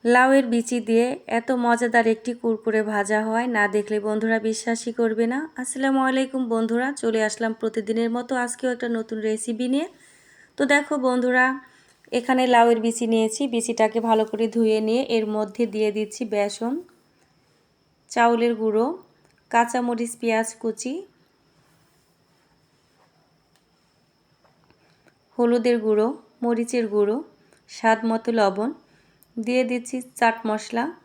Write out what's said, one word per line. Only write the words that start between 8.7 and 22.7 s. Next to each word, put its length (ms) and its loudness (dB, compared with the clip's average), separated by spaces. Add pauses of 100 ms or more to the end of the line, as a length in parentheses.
একটা 240 -4
নতুন 240 -6
রেসিপি 480 -2
নিয়ে। 180 0 (720)
তো 60 2
দেখো 300 2 (120)
বন্ধুরা, 380 4 (680)
এখানে 340 2
লাউয়ের 340 6
বিচি 260 0
নিয়েছি, 420 0
বিচিটাকে 520 0
ভালো 300 2
করে 180 -2
ধুয়ে 320 2
নিয়ে 220 0 (140)
এর 100 2
মধ্যে 400 -4
দিয়ে 300 -2
দিচ্ছি 260 -6 (100)
বেসন, 400 -2 (1400)
চাউলের 440 2
গুঁড়ো, 320 0 (640)
কাঁচামরিচ, 680 -2
পেঁয়াজ 300 0 (100)
কুচি, 360 -6 (4000)